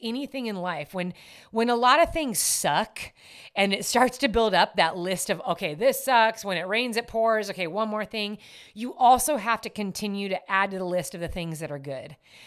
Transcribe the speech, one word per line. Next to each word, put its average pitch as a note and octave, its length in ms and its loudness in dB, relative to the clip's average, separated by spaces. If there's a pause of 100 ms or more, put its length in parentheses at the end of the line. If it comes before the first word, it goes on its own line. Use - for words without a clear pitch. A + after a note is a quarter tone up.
anything B3+ 440 -6
in G#3+ 100 -4
life. F3 380 -6
When, F3+ 200 -4 (380)
when A#3 180 0
a A#3+ 60 2
lot B3 240 6
of E4 140 4
things C#4 260 -2
suck - 720 -2 (440)
and G3 180 2
it G3+ 100 -2
starts B3+ 360 2
to C#4 100 2
build G#3+ 240 2
up F3 220 4
that E3 200 4
list F3+ 340 -4
of, E3 200 -2
"Okay, E3 240 -4
this B3+ 320 0
sucks," A3+ 400 4
when F#3+ 120 -2
it F3 100 -4
rains, A3+ 300 -2
it A#3 100 -4
pours, A3 420 0
"Okay, F#3 160 -6
one G#3 240 -4
more G#3 160 -4
thing," G#3 320 -6 (380)
you A3+ 200 -8
also B3+ 420 6
have A3 240 -2
to A3+ 80 -10
continue G3+ 600 -6
to F#3 220 -6
add G3 180 2
to F#3+ 80 -8
the F#3 80 -4
list F3 300 -4
of E3+ 60 -12
the E3+ 60 -4
things E3 340 -8
that D3+ 100 -8
are C#3+ 80 -8
good. C#3 360 -10 (320)